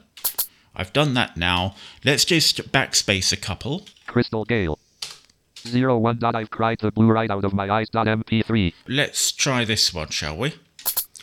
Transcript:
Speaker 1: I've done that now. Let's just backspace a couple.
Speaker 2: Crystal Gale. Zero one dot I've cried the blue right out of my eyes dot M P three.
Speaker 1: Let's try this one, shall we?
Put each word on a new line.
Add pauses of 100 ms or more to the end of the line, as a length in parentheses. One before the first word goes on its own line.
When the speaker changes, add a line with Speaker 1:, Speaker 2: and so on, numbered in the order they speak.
(760)
Speaker 1:
I've
done
that
now. (280)
Let's
just
backspace
a
couple. (220)
Speaker 2:
Crystal
Gale. (880)
Zero
one
dot
I've
cried
the
blue
right
out
of
my
eyes
dot
M
P
three. (140)
Speaker 1:
Let's
try
this
one,
shall
we? (680)